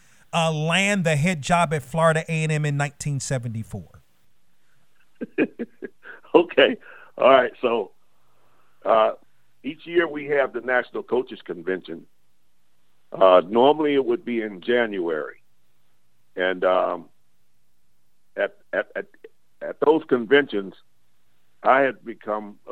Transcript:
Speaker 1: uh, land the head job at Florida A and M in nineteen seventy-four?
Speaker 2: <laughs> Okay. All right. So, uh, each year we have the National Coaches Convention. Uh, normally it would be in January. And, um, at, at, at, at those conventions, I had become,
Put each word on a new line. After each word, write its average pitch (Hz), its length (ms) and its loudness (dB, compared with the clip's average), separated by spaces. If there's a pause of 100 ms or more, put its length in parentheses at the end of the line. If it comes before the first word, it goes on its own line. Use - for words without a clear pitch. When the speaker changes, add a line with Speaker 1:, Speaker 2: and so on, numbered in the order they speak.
(320)
Speaker 1:
uh, 165 200 0
land 175 520 0
the 160 100 2
head 160 260 0
job 170 320 0
at 151 120 -4
Florida 160 440 2
A 160 140 -2
and 156 80 -2
M 151 160 -2
in 143 100 -2
nineteen 143 440 -6
seventy-four? 113 840 -8 (1300)
Speaker 2:
<laughs> - 100 0 (880)
Okay. 165 420 4 (400)
All 117 140 4
right. 127 220 4 (100)
So, 117 300 -2 (920)
uh, 110 280 4 (520)
each 156 220 -12
year 170 200 0
we 147 200 -8
have 139 260 0
the 117 80 -6
National 120 420 -4
Coaches 123 400 -4
Convention. 85 640 -8 (1040)
Uh, 92 380 6
normally 143 460 4
it 135 100 2
would 117 220 -2
be 117 160 -4
in 101 180 -10
January. 92 800 -2 (960)
And, 92 280 -2
um, 90 420 0 (1300)
at, 101 200 -4 (180)
at, - 200 -4
at, 98 120 -10 (560)
at 73 180 -10
those 156 280 2
conventions, 117 680 0 (880)
I 123 180 4
had 127 240 -2
become, 107 540 -10 (140)